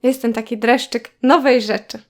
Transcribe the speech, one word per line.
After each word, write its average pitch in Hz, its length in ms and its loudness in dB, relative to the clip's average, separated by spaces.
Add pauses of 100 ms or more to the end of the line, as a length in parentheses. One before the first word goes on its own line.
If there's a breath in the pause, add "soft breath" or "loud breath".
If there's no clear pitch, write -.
Jest 262 200 0
ten 233 100 0
taki 226 260 -8
dreszczyk 233 520 -2 (120)
nowej 262 400 4
rzeczy. 214 360 -8 (120)